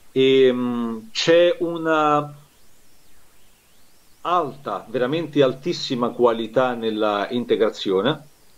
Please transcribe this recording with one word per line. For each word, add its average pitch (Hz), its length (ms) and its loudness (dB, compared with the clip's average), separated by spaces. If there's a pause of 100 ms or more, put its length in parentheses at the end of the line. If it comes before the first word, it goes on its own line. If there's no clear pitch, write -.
(120)
Ehm, 123 1000 2
c'è 170 460 4
una 156 760 0 (1900)
alta, 143 640 -4
veramente 143 540 0
altissima 127 680 -2
qualità 117 640 2
nella 107 560 -2
integrazione, 110 960 0 (320)